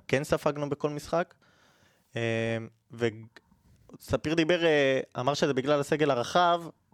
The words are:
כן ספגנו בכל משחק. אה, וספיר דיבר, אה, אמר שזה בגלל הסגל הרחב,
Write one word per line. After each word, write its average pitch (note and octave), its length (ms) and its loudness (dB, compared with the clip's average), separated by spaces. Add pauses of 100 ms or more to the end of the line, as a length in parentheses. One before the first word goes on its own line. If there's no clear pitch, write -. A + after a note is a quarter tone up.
כן C3+ 160 2
ספגנו D3 460 -2
בכל D3 200 -4
משחק. E3 440 -4 (840)
אה, A2+ 420 -2 (340)
וספיר - 1400 -6
דיבר, E3 320 2
אה, C#3 340 4 (200)
אמר B2+ 140 0
שזה C#3+ 200 0
בגלל C3+ 260 2
הסגל D3 320 0
הרחב, E3+ 500 2 (320)